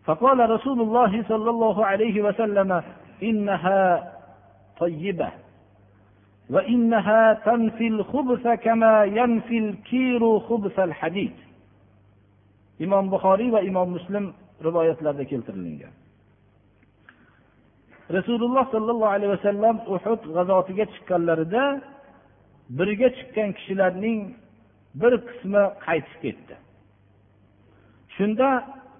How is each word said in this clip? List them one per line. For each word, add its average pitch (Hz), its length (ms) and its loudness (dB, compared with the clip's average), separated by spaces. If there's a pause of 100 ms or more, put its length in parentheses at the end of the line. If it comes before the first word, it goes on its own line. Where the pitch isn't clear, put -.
فقال 233 440 4
رسول 240 300 -2
الله 220 480 2
صلى 220 220 0
الله 220 360 2
عليه 208 360 0
وسلم: 202 600 0 (400)
"إنها 190 880 0 (640)
طيبة، 170 520 -4 (1200)
وإنها 220 840 4
تنفي 220 540 0
الخبث 240 600 -2
كما 226 560 4
ينفي 233 540 0
الكير 226 800 0
خبث 208 400 -4
الحديد." 175 580 -2 (1400)
Imom 190 280 0
Buxoriy 196 440 2
va 214 80 4
Imom 185 300 -2
Muslim 196 340 -6 (400)
rivoyatlarida 156 600 -2
keltirilgan. 95 720 -10 (2250)
Rasululloh 240 640 0
sallallohu 220 440 0
alayhi 202 160 0
va 190 100 -4
sallam 208 340 2 (100)
Uhud 202 340 -4 (140)
g'azotiga 185 500 0
chiqqanlarida 170 800 -2 (1080)
birga 202 380 0
chiqqan 214 440 -4
kishilarning 190 640 -4 (760)
bir 220 240 2
qismi 202 440 -2 (180)
qaytib - 400 -6
ketdi. - 340 -12 (1600)
Shunda 214 380 0 (520)